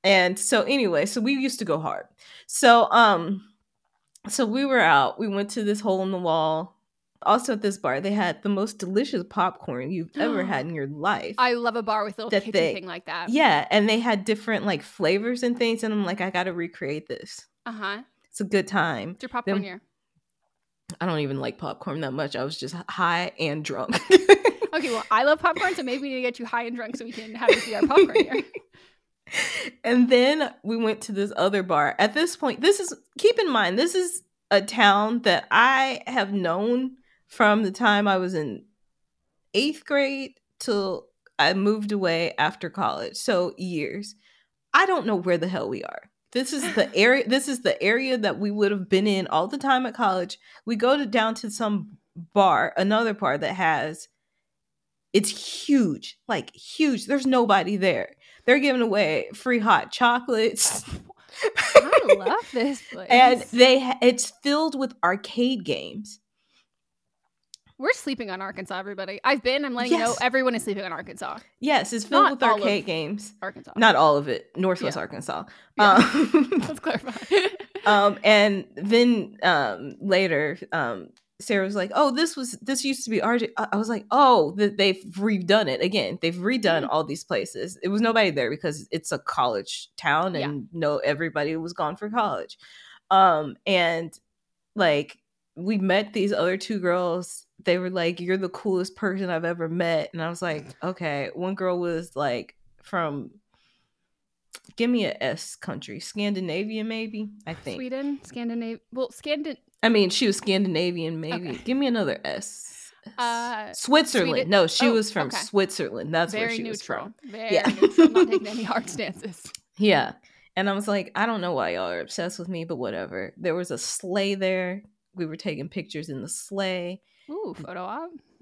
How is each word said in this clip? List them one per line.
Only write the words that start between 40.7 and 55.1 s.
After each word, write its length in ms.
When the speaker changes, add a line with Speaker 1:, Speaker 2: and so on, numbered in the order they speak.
Speaker 1:
I 140
moved 380
away 460
after 320
college. 460
So 420
years. 580
I 120
don't 200
know 100
where 220
the 100
hell 220
we 140
are. 260
This 200
is 220
the 180
Speaker 2:
<laughs> 20
Speaker 1:
area, 320
this 200
is 140
the 200
area 360
that 220
we 120
would 200
have 180
been 180
in 200
all 200
the 100
time 280
at 80
college. 460
We 100
go 220
to, 80
down 300
to 140
some 480
bar, 440
another 360
bar 240
that 180
has 520